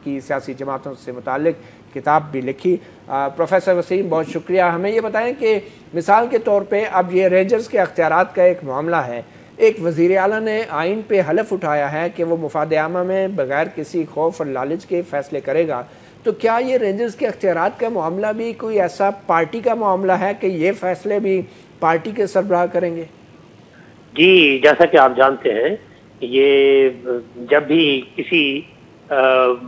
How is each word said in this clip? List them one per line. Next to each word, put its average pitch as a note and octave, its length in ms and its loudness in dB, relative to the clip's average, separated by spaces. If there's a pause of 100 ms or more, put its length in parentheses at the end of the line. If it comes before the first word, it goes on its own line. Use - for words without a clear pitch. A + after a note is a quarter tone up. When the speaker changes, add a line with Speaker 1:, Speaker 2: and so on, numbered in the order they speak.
Speaker 1:
की C#3 160 -8
सियासी C3+ 320 -6
जमातों C3+ 400 -10
से B2+ 180 -16
मुतालिक C3+ 460 -4 (360)
किताब D3 300 0
भी C#3 180 -8
लिखी। C3+ 340 -2
अ, E3 40 -2 (300)
प्रोफेसर D#3+ 640 0
वसीम, F#3 360 -2
बहुत D#3+ 200 -2
शुक्रिया। F3 420 0
हमें F3+ 200 -4
ये A3 100 0
बताएं A3 340 -2
कि A3 320 0 (280)
मिसाल G3+ 320 2
के A#3+ 100 0
तौर G#3 260 0
पे G#3 220 -2
अब F#3 280 0
ये F#3 140 4
रेंजर्स G3 400 2
के A#3+ 100 -4
अख्तियारात F3 580 0
का F#3 80 4
एक F3+ 200 2
मामला D3+ 380 -2
है, A#2+ 420 -10 (160)
एक A3 200 4
वज़ीर E3+ 380 2
आला G3+ 220 0
ने A3 240 -2
आइन F3+ 460 -4
पे G3 120 4
हलफ F3+ 320 -2
उठाया D3+ 340 0
है D#3 220 -4
कि E3+ 140 -6
वो E3 140 0
मफाद D#3 360 -4
आमा D#3+ 300 0
में F#3+ 320 -2
बगैर C#3+ 320 -2
किसी D#3+ 360 -6
खौफ D#3 380 -4
और D3+ 60 -6
लालच C#3+ 380 -6
के F3 160 -2
फैसले C#3+ 400 -6
करेगा, C#3 440 -2 (400)
तो A3 60 0
क्या A3+ 260 0
ये B3+ 200 0
Rangers G#3+ 380 -2
के C#4+ 100 -4
अख्तियारात F#3 540 -2
का A#3 100 -2
मामला G3 420 -4
भी A3+ 220 -6
कोई A3 220 -6
ऐसा G3 340 0
पार्टी F3+ 520 -2
का A3+ 140 0
मामला F#3+ 400 0
है G3 180 0
कि G3 140 -6
ये F3+ 240 0
फैसले G3 480 -4
भी F#3+ 260 -2 (360)
पार्टी E3+ 300 0
के G#3 160 -2
सरबराह F#3+ 380 0
करेंगे? E3+ 380 -4 (1120)
Speaker 2:
जी, D#3+ 440 6
जैसा D3 260 6
कि E3 120 4
आप C3 180 6
जानते C3+ 340 2
हैं, B2+ 300 0 (440)
ये C3+ 680 4 (600)
जब D3 140 4
भी C#3+ 500 0
किसी, D3 560 -2 (400)
अ, D3 40 -2 (520)